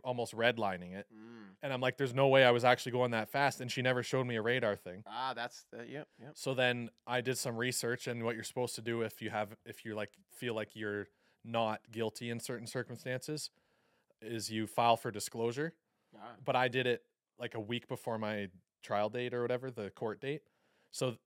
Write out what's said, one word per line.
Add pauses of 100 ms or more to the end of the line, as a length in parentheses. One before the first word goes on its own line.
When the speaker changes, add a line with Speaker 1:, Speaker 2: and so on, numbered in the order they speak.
Speaker 1:
almost
redlining
it.
Speaker 2:
Mm. (360)
Speaker 1:
And
I'm
like,
"There's
no
way
I
was
actually
going
that
fast,"
and
she
never
showed
me
a
radar
thing.
Speaker 2:
Ah,
that's
the,
yep, (100)
yep.
Speaker 1:
So
then (180)
I
did
some
research,
and
what
you're
supposed
to
do
if
you
have, (120)
if
you,
like, (220)
feel
like
you're (360)
not (100)
guilty
in
certain
circumstances (720)
is
you
file
for
disclosure. (420)
Speaker 2:
Ah. (120)
Speaker 1:
But
I
did
it, (360)
like,
a
week
before
my (340)
trial
date
or
whatever,
the
court
date. (500)
So